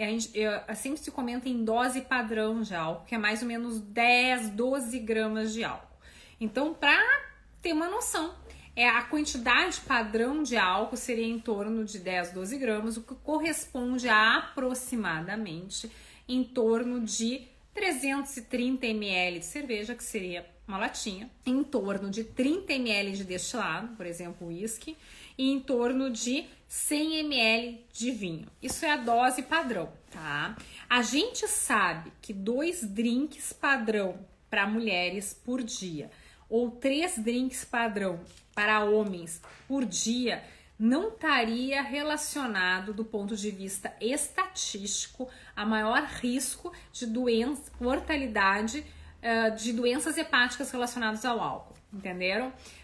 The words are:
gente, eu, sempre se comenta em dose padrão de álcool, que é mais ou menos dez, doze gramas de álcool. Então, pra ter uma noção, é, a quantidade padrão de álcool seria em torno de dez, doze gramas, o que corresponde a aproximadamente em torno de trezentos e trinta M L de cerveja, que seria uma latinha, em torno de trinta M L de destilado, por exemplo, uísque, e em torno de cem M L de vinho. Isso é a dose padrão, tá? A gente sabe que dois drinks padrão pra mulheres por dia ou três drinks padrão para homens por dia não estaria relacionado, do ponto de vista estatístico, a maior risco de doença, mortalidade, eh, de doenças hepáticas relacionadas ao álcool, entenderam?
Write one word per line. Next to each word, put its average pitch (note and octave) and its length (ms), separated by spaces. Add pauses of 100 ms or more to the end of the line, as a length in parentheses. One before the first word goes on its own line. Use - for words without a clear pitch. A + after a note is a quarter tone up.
gente, A3 300
eu, G#3+ 140 (240)
sempre C4+ 240
se - 140
comenta B3 360
em A#3+ 160
dose B3 360
padrão A3+ 640
de G#3 120
álcool, E3 300
que - 100
é A3+ 40
mais G#3+ 240
ou A#3+ 40
menos A#3 320
dez, A#3 680
doze B3 500
gramas A3 540
de A3+ 100
álcool. - 340 (440)
Então, C4+ 340
pra D4 240 (640)
ter F4 100
uma D#4+ 160
noção, F#4 460 (400)
é, A#3+ 140
a A3+ 140
quantidade D4 800
padrão A#3+ 600
de A#3+ 140
álcool G#3 400
seria A3+ 300
em A3+ 120
torno A3 460
de G3 160
dez, F3+ 320
doze F#3+ 260
gramas, A3 380
o A3+ 60
que - 120
corresponde C4 960
a A3 300
aproximadamente G3+ 1500 (400)
em B3+ 140
torno A#3+ 580
de A3+ 460 (260)
trezentos C#4 640
e A#3+ 60
trinta B3+ 420
M G#3+ 240
L F3+ 300
de E3 60
cerveja, A#3+ 500
que A#3 80
seria F3 420 (220)
uma G3 120
latinha, G#3+ 520 (160)
em B3+ 160
torno G3 480
de A3 140
trinta D4+ 480
M B3 180
L G3+ 220
de G3 100
destilado, F#3 720
por F#3 100
exemplo, F3 440
uísque, G#3+ 500 (400)
e C4+ 140
em C4+ 80
torno C4 500
de A#3+ 360 (200)
cem D#4 520
M D4 200
L A#3 540
de A#3+ 180
vinho. F#3+ 380 (120)
Isso C4 240
é D#4 60
a D4 60
dose B3 460
padrão, B3+ 500 (180)
tá? D#3 460 (320)
A B3 140
gente F4+ 440
sabe F3 720
que - 120
dois B3 500
drinks A#3 720
padrão G#3+ 640 (320)
pra G3+ 160
mulheres G3 800
por B3+ 180
dia E3+ 480 (380)
ou A#3 220
três D4 480
drinks B3 460
padrão G3+ 560 (340)
para G#3+ 300
homens G3 580 (260)
por C4+ 160
dia A3 580 (360)
não C4 300
estaria C4+ 720
relacionado, A#3+ 1080
do G#3+ 120
ponto G#3 320
de G#3 140
vista F#3+ 500
estatístico, B3+ 1300 (260)
a G#3 100
maior A3 380 (180)
risco B3 520 (200)
de - 140
doença, A#3+ 640 (100)
mortalidade, A#3+ 1040 (380)
eh, A3+ 280
de G#3+ 220
doenças B3+ 460
hepáticas C4 520
relacionadas A#3+ 540
ao A#3 160
álcool, - 340 (180)
entenderam? G3 600 (320)